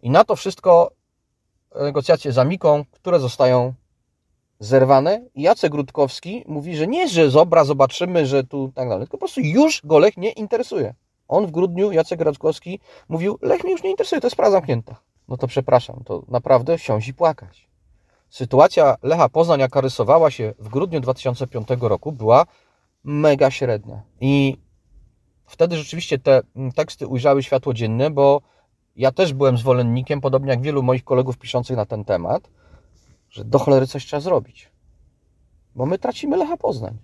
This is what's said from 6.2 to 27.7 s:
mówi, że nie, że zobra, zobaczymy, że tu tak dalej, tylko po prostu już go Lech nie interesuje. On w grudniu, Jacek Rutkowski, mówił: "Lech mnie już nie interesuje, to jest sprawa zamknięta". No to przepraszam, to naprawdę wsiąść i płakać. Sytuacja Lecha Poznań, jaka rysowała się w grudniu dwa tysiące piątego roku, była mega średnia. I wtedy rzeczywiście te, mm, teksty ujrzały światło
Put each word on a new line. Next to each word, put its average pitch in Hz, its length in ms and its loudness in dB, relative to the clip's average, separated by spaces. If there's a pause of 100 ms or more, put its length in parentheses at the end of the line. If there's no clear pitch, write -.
mówi, 156 300 -10
że 156 100 -2
nie, 320 220 -2
że 165 220 4
zobra, 165 340 6
zobaczymy, 147 600 0
że 135 180 0
tu 135 300 -8
tak 127 140 -6
dalej, 104 160 -4
tylko - 120 -14
po - 20 -10
prostu - 220 -8
już 247 440 2
go 151 140 4
Lech 208 180 4
nie 190 140 -6
interesuje. 214 640 -6 (340)
On 196 180 0
w 170 40 -8
grudniu, 180 420 -2
Jacek 160 280 0
Rutkowski, 160 600 -4 (280)
mówił: 175 340 -4
"Lech - 220 -4
mnie 370 80 -4
już 349 100 -6
nie 381 80 -6
interesuje, 370 300 -4
to 240 60 -4
jest 247 80 -4
sprawa - 160 0
zamknięta". 139 460 -2 (320)
No 127 80 -10
to 127 100 -6
przepraszam, 127 580 0
to - 240 -10
naprawdę 127 500 0
wsiąść 110 300 -4
i 131 60 -12
płakać. - 540 -4 (600)
Sytuacja 135 720 4
Lecha 151 260 2
Poznań, 165 320 2
jaka 135 200 0
rysowała 135 500 2
się 110 280 -8
w 107 100 -18
grudniu 156 320 -4
dwa 127 140 -4
tysiące 127 320 -6
piątego 123 420 -4
roku, 104 240 -2
była 123 340 4 (580)
mega 147 460 2
średnia. 107 520 -6 (180)
I 139 360 2 (880)
wtedy 175 300 -2
rzeczywiście 156 420 -6
te, 131 240 4 (140)
mm, 127 160 -6
teksty - 340 -6
ujrzały 139 360 0
światło 127 320 -2